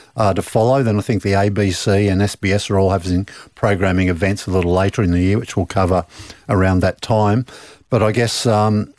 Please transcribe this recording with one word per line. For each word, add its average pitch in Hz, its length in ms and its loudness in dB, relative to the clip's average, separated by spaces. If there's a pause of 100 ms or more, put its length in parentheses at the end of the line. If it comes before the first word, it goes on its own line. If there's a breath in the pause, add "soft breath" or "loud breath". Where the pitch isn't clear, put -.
(180 loud breath)
uh, 104 160 2
to 92 80 -4
follow. 123 400 2
Then 110 160 0
I 104 40 -2
think 104 200 -2
the 98 120 -2
A 98 160 2
B 101 220 0
C 101 360 0
and 95 160 2
S 101 120 -2
B 95 160 -2
S 101 200 -2
are 98 80 2
all 98 120 4
having 92 360 -2 (260 loud breath)
programming 95 560 0
events 95 380 -2
a 98 40 -4
little 90 220 0
later 95 300 0
in 87 80 2
the 87 100 2
year, 95 180 2
which - 180 -8
we'll 90 100 -2
cover 92 380 0 (420 loud breath)
around 95 340 2
that 92 220 -2
time. 107 420 0 (460 loud breath)
But 117 120 2
I 107 80 2
guess, 117 340 -2
um, 107 540 0